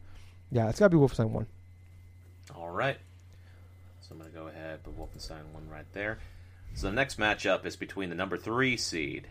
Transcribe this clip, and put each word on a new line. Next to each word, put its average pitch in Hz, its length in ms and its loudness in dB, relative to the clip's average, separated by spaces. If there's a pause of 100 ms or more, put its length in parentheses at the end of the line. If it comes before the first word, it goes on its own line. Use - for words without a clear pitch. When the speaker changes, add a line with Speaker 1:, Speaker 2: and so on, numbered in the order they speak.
(520)
Speaker 1:
yeah, 113 180 4
it's - 100 -2
gotta 208 100 10
be 165 80 8
Wolfenstein 123 320 6
one. 113 180 -2 (1080)
Speaker 2:
All 85 140 -10
right. 117 280 0 (1040)
So - 120 -18
I'm 80 60 -14
gonna 80 100 -16
go 80 180 -12
ahead 80 280 -10
and - 80 -16
put 78 140 -10
Wolfenstein 78 560 -10
one 78 160 -12
right 78 240 -12
there. 107 260 -2 (540)
So - 140 -2
the 98 60 0
next 131 260 2
matchup 101 460 4
is 85 100 -4
between 95 340 -4
the 85 60 -4
number 90 220 0
three 120 400 2
seed 67 540 -4